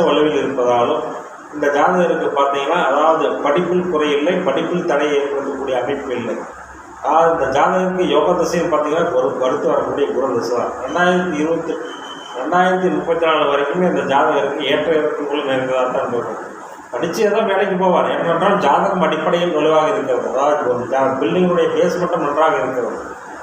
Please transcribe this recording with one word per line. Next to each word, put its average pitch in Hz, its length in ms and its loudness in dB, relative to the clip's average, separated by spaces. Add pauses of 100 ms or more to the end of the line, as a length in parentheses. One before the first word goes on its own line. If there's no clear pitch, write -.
வலுவில் 151 380 4
இருப்பதாலும், 123 640 0 (500)
இந்த 147 140 0
ஜாதகருக்கு 160 600 2
பார்த்தீங்கன்னா, 143 580 0
அதாவது 156 400 2 (180)
படிப்பில் 175 480 0
குறையில்லை, 147 420 2 (120)
படிப்பில் 165 400 0
தடை 151 300 0
ஏற்படுத்தக்கூடிய 135 680 -2
அமைப்பு 135 340 -4
இல்லை. 113 200 -4 (680)
அதாவது 160 300 4
இந்த 175 140 -2 (120)
ஜாதகருக்கு 185 480 2
யோக 147 260 2
திசைன்னு 165 380 0
பார்த்தீங்கன்னா, 147 420 0
ஒரு 127 160 2 (100)
வலுத்து 139 280 0
வரக்கூடிய 131 400 0
குரு - 260 -2
திசை 120 240 -2
தான். - 240 -4
ரெண்டாயிரத்தி 180 600 0
இருபத்தி, 165 320 -2 (640)
ரெண்டாயிரத்தி 180 540 2
முப்பத்தி 165 340 0
நாலு 156 200 4
வரைக்குமே 143 440 2
இந்த 151 120 0
ஜாதகருக்கு 143 640 0
ஏற்ற 151 280 0
இறக்கங்களும் 147 560 -2
நிறைந்ததாக 127 420 0
தான் 127 220 -2
இருக்கும். 113 300 -4 (480)
படிச்சு 202 400 -2
தான் 208 200 0
வேலைக்கு 196 240 0
போவார். 180 360 2
ஏனென்றால் 175 460 0
ஜாதகம் 180 500 2
அடிப்படையில் 170 480 0
வலுவாக 156 340 4
இருக்கிறது. - 400 -2
அதாவது 143 400 2
ஒரு 120 220 0
ஜா-, 135 280 2
பில்டிங்குடைய 170 560 2
பேஸ் 175 240 2
மட்டும் 165 280 -2
நன்றாக 147 300 2
இருக்கிறது. 131 400 -4 (460)